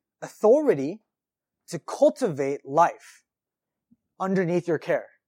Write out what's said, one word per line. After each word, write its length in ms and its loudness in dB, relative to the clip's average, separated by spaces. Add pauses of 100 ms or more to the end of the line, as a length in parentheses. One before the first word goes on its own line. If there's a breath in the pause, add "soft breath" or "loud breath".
(220)
authority 800 0 (640)
to 140 -12
cultivate 840 -2
life 600 -2 (960)
underneath 480 0
your 100 0
care, 300 -4 (200)